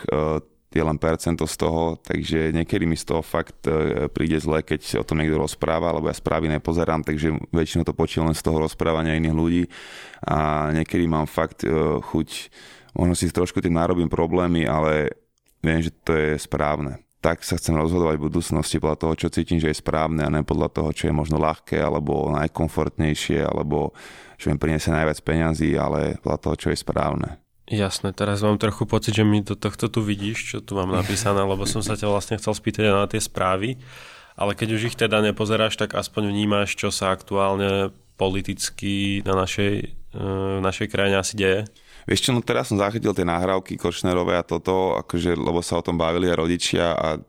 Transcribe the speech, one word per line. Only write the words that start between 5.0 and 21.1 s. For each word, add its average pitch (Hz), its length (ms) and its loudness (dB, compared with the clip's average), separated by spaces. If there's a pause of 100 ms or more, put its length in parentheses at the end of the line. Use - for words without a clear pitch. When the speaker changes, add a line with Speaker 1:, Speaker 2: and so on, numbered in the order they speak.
Speaker 1:
o - 60 -4
tom 80 100 0
niekto 78 240 2
rozpráva, 80 560 -2
lebo 78 160 -2
ja - 0 -
správy 80 400 0
nepozerám, 80 480 0
takže 78 320 0 (160)
väčšinou 82 400 0
to 73 80 -4
počujem 82 320 2
len 78 80 0
z - 80 -6
toho 80 160 2
rozprávania 80 560 0
iných 80 160 2
ľudí 85 300 2 (640)
a 76 480 2
niekedy 82 320 2
mám 78 160 2
fakt, - 400 -4
e, - 80 2 (320)
chuť, - 480 -4 (400)
možno 87 240 2
si 85 160 -2
trošku 90 320 -2
tým 82 160 2
narobím 87 320 0
problémy, 85 560 0
ale 78 400 2 (560)
viem, 80 160 2
že 80 80 0 (160)
to 82 80 2
je 76 240 2
správne. 73 640 -4 (160)
Tak 82 240 0
sa - 160 -2
chcem 82 160 0
rozhodovať 80 480 2
v 73 80 -4
budúcnosti 80 480 -2
podľa 76 240 0
toho, 80 160 0
čo 85 160 -2
cítim, 85 240 0
že 78 160 2
je - 80 -6
správne 78 400 0
a 73 80 0
ne 76 160 0
podľa 76 240 0
toho, 78 240 -2
čo - 160 -2
je 76 80 2